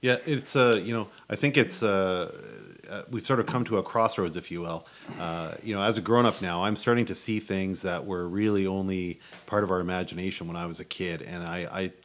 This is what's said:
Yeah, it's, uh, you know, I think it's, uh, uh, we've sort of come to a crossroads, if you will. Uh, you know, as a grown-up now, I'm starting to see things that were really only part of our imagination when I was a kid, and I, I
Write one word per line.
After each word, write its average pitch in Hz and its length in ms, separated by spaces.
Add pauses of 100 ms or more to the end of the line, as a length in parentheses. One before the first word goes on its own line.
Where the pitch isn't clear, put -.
Yeah, 123 140 (100)
it's, 143 300
uh, 120 260
you 110 120
know, 110 160 (200)
I 107 60
think 143 220
it's, - 260
uh, 95 480 (580)
uh, 98 120 (100)
we've 113 140
sort 127 160
of 98 60
come 123 180
to 107 140
a 95 40
crossroads, 101 540
if - 120
you 85 120
will. 85 260 (320)
Uh, 82 420
you 110 140
know, 98 60
as 107 160
a 110 40
grown-up 113 400
now, 90 220
I'm 104 140
starting 120 300
to 92 80
see 110 260
things 95 400
that 87 240
were 90 220
really 101 380
only 95 540 (260)
part 104 200
of 95 60
our 90 100
imagination 90 680
when 85 80
I 85 120
was 82 120
a 87 60
kid, 87 360
and 87 220
I, 85 260
I 92 220 (140)